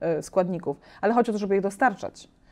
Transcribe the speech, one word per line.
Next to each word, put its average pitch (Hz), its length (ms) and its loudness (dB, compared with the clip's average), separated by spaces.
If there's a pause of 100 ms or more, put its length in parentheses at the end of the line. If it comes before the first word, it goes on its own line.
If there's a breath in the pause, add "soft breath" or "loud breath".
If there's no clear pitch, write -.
e, 160 220 0
składników, 180 580 -2 (200 loud breath)
ale 214 140 2
chodzi 247 160 4
o - 20 0
to, 208 60 -2
żeby 196 160 0
je 196 60 4
dostarczać. 196 680 -2 (240 soft breath)